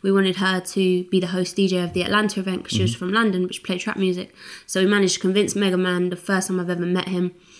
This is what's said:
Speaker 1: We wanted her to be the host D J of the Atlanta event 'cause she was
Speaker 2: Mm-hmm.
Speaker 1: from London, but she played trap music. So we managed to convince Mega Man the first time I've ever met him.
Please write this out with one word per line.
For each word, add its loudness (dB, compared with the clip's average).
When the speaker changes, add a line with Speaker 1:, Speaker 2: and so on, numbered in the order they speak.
Speaker 1:
We 0
wanted 4
her 0
to 0
be 2
the -4
host -4
D 4
J 0
of -2
the 0
Atlanta 0
event -4
'cause -8
she 2
was 2
Speaker 2:
Mm-hmm. -8
Speaker 1:
from -4
London, 2
but -8
she -12
played -4
trap -6
music. -2
So 0
we 4
managed 4
to -4
convince 2
Mega 0
Man 0
the -6
first -2
time -2
I've -4
ever -2
met 0
him. -2